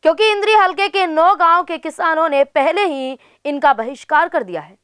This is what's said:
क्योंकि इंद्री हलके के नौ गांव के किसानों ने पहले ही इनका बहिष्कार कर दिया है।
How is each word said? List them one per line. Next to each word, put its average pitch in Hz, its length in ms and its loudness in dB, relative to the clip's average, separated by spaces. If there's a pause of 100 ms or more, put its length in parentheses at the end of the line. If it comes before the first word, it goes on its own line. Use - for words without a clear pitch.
क्योंकि 415 280 2
इंद्री 415 220 0
हलके 392 340 2
के 392 200 -2
नौ 330 280 2
गांव 339 280 2
के 330 140 -8
किसानों 320 520 -2
ने 277 140 2
पहले 311 420 0
ही 269 320 -6 (280)
इनका 285 280 0
बहिष्कार 269 540 -2
कर 330 160 -4
दिया 175 180 -8
है। 165 220 -20